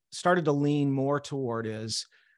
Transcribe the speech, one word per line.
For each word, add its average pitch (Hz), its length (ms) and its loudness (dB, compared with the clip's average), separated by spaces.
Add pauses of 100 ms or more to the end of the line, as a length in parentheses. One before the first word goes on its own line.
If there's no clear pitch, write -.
(120)
started 180 320 2
to 147 80 2
lean 143 400 2
more 135 260 0
toward 123 480 -4
is 110 400 -6 (320)